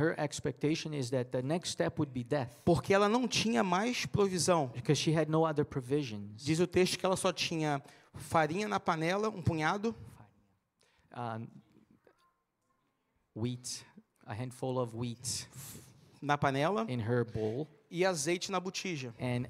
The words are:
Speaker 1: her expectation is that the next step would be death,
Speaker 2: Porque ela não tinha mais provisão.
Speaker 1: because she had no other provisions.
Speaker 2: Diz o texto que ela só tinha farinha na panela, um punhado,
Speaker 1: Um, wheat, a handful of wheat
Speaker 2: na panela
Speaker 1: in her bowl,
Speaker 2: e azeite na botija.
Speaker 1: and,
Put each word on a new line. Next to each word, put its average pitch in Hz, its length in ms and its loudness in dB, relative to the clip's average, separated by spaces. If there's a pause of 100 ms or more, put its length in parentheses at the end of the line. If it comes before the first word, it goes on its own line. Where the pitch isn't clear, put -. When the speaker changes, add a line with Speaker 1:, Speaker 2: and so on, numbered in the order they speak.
Speaker 1:
her 160 180 2
expectation 151 760 -2
is 131 160 -4
that 123 200 0
the 127 120 -2
next 160 300 -2
step 165 260 -2
would 143 140 -2
be 123 120 -4
death, 131 280 -2 (120)
Speaker 2:
Porque 170 300 4
ela 202 140 6
não 240 200 2
tinha 226 360 2
mais 196 420 0
provisão. 180 680 2
Speaker 1:
because 135 280 2
she 160 140 2
had 156 140 2
no 160 180 4
other 151 180 0
provisions. 120 800 -4
Speaker 2:
Diz 156 160 2
o 180 60 4
texto 180 320 2
que - 60 -2
ela 185 120 2
só 185 160 0
tinha 151 500 -2 (320)
farinha 170 540 0
na 196 100 0
panela, 180 500 0
um 202 140 -6
punhado, 175 520 0 (1200)
Speaker 1:
Um, 117 320 -8 (1900)
wheat, 123 480 -6 (420)
a 127 80 -10
handful 127 440 -4
of 120 180 -2
wheat 120 500 -6 (720)
Speaker 2:
na 143 160 2
panela 151 540 2
Speaker 1:
in 123 100 -2
her 117 240 2
bowl, 113 420 -2 (240)
Speaker 2:
e 175 140 2
azeite 175 460 0
na 190 100 0
botija. 170 580 -6
Speaker 1:
and, 123 320 0